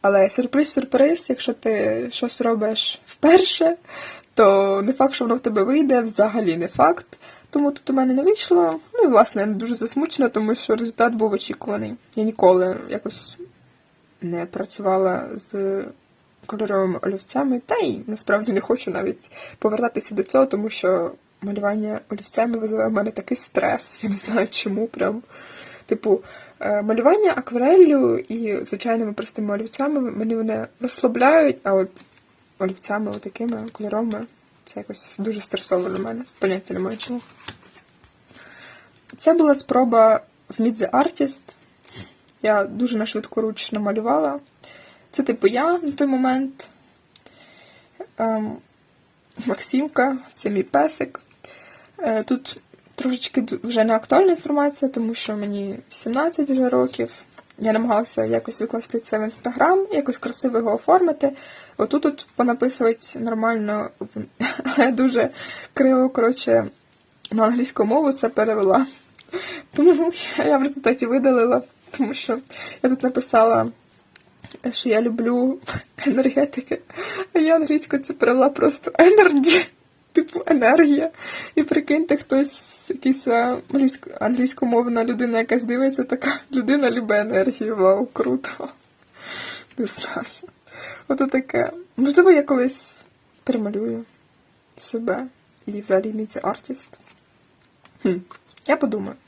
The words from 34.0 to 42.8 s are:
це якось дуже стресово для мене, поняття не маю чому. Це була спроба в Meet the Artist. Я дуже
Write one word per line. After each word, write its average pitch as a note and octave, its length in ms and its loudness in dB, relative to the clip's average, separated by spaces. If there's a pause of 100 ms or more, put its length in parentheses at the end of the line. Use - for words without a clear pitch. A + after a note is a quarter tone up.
це - 160 -16
якось - 260 -16 (120)
дуже G#3 220 -6
стресово F#3 480 -4
для F#3+ 100 -6
мене, A3+ 260 -8 (140)
поняття F#3 360 -4
не F#3 60 -6
маю G#3 160 -6
чому. A#3+ 240 -10 (2000)
Це E4 160 4
була D#4 200 4
спроба A#3 680 4 (280)
в - 140 -6
Meet A3+ 140 0
the A3 140 -4
Artist. C#4+ 500 -2 (1040)
Я G#3 220 2
дуже A3+ 320 -4